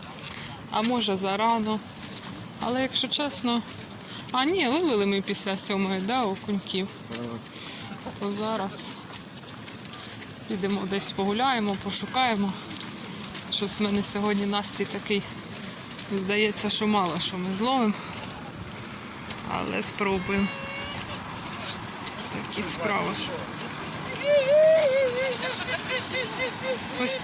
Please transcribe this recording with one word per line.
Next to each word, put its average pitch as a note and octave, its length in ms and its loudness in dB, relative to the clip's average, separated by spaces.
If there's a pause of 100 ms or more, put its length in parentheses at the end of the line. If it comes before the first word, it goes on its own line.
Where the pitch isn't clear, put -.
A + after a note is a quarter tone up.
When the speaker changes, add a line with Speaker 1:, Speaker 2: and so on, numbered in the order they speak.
(720)
Speaker 1:
а G#3+ 100 2
може A3+ 340 4
зарано. G#3+ 640 2 (800)
Але, B3 220 2
якщо C4 260 2
чесно, A#3+ 540 2 (680)
а B3+ 140 4
ні, E4 220 4
ловили B3+ 380 4
ми G3 160 4
після G3 360 0
сьомої, F#3+ 440 2
да, A#3+ 200 2
окуньків. G3 680 0 (320)
Speaker 2:
Ага. A#2 180 -6 (840)
Speaker 1:
То G3+ 140 -2
зараз G#3 540 0 (1600)
підемо G3 420 0
десь G3 220 0
погуляємо, G#3 720 2
пошукаємо. G3+ 680 2 (1000)
Щось G3 260 0
в G#3+ 40 2
мене G3+ 200 2
сьогодні G3+ 420 2
настрій G3+ 400 0
такий, G3+ 360 0 (960)
здається, G#3 520 2
що G#3+ 180 2
мало F3+ 320 4
що - 180 0
ми F#3 160 -2
зловимо. A3+ 400 4 (1600)
Але F#3+ 300 0
спробуємо. G3 640 0 (2000)
Такі G3+ 180 -2
справи. F3+ 420 0 (4000)
Ось B3+ 200 4